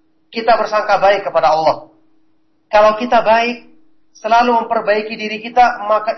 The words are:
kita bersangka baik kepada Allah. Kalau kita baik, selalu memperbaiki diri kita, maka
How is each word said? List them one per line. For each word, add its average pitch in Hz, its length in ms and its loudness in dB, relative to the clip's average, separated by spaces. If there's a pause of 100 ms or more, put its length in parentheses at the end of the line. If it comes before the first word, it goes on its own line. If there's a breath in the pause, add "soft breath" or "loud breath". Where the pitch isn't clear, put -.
(280)
kita 226 320 0
bersangka 208 400 -2
baik 190 240 2
kepada 160 320 0
Allah. 156 320 -2 (800)
Kalau 214 320 4
kita 240 240 0
baik, 233 480 -2 (400)
selalu 233 480 0
memperbaiki 220 560 -4
diri 214 240 -8
kita, 240 480 0
maka 214 300 0